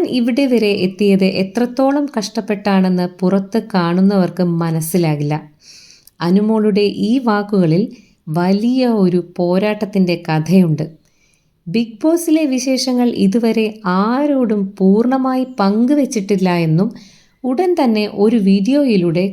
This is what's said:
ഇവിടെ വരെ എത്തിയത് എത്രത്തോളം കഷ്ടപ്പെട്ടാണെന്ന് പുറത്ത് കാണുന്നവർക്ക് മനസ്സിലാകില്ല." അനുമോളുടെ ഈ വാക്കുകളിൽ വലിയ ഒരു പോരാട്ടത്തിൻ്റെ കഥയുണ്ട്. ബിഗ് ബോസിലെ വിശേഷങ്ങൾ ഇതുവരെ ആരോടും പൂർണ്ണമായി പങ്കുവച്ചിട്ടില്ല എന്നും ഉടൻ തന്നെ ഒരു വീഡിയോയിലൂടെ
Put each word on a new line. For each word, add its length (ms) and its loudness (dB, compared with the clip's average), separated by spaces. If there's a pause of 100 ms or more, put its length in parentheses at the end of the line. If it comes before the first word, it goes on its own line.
ഇവിടെ 400 0
വരെ 280 2
എത്തിയത് 520 2 (100)
എത്രത്തോളം 720 -2
കഷ്ടപ്പെട്ടാണെന്ന് 1000 -2
പുറത്ത് 560 -2
കാണുന്നവർക്ക് 800 0 (140)
മനസ്സിലാകില്ല." 800 -2 (840)
അനുമോളുടെ 640 2 (120)
ഈ 220 0
വാക്കുകളിൽ 640 0 (440)
വലിയ 680 0
ഒരു 240 2 (160)
പോരാട്ടത്തിൻ്റെ 800 0
കഥയുണ്ട്. 720 0 (840)
ബിഗ് 320 -4
ബോസിലെ 460 0
വിശേഷങ്ങൾ 680 -2
ഇതുവരെ 500 0 (300)
ആരോടും 640 0 (140)
പൂർണ്ണമായി 720 2 (100)
പങ്കുവച്ചിട്ടില്ല 1000 0
എന്നും 340 0 (540)
ഉടൻ 300 0
തന്നെ 400 2
ഒരു 240 2
വീഡിയോയിലൂടെ 960 2